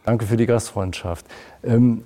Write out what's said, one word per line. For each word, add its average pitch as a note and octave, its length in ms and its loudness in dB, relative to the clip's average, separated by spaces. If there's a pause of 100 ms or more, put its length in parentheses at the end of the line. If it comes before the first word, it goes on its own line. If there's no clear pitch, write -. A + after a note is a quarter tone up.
Danke A2+ 180 0
für A2+ 140 0
die A2+ 80 2
Gastfreundschaft. F#2 800 -4 (360)
Ähm, A#2 440 2